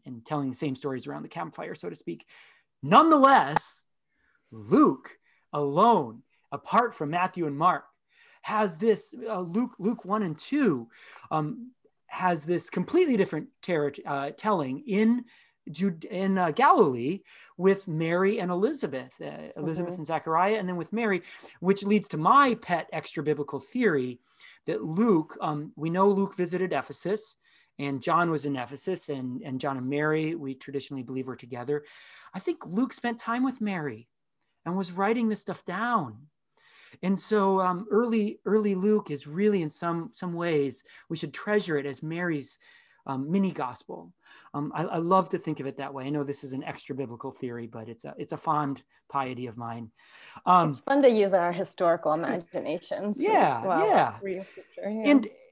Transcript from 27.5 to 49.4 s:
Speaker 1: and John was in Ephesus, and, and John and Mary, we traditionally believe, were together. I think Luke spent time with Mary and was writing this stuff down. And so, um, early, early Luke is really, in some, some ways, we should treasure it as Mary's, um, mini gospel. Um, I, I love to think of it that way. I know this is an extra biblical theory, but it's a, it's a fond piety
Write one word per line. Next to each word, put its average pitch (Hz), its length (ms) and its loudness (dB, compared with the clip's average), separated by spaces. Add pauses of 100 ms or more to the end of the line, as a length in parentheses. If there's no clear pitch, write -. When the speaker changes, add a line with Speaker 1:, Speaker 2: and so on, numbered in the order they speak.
Speaker 1:
and 139 240 -4
John 170 300 2
was 143 140 -2
in 143 100 -2
Ephesus, 139 540 -6
and, 127 340 -6
and 131 180 -6
John 139 160 -2
and 127 120 -6
Mary, 156 460 0
we 139 200 -8
traditionally 135 480 -10
believe, 131 240 -8
were 127 80 -8
together. 127 480 -6 (500)
I 185 60 -10
think 330 260 -6
Luke 233 280 -2
spent 233 260 -6
time 240 240 -2
with 262 180 -2
Mary 147 460 -6 (580)
and 175 120 -4
was 180 140 -4
writing 220 380 0
this 208 120 -2
stuff - 240 -8
down. 175 640 -4 (720)
And 185 160 0
so, 196 440 4
um, 180 280 0
early, 226 560 2
early 208 300 2
Luke 208 360 2
is 143 160 -8
really, 196 340 2
in 151 80 -2
some, 170 420 -4
some 175 220 -8
ways, 156 500 0 (240)
we 165 100 -6
should 156 160 -8
treasure 196 440 0
it 139 80 -2
as 139 180 -8
Mary's, 160 560 -4 (480)
um, 135 240 -4
mini 190 200 2
gospel. 151 600 -10 (420)
Um, 147 220 -4
I, 156 80 -2
I 165 140 -4
love 180 320 2
to 180 100 -4
think 156 200 -6
of 131 80 -6
it 135 100 -8
that 143 160 -8
way. 131 120 -6
I 139 40 -4
know 147 140 0
this 139 200 -8
is 135 100 -10
an 135 100 -6
extra - 320 -10
biblical 127 360 -8
theory, 120 360 -10
but 110 220 -14
it's 113 160 -16
a, 143 120 -14
it's 160 160 -10
a 151 40 -8
fond 147 460 -2 (260)
piety 127 380 -6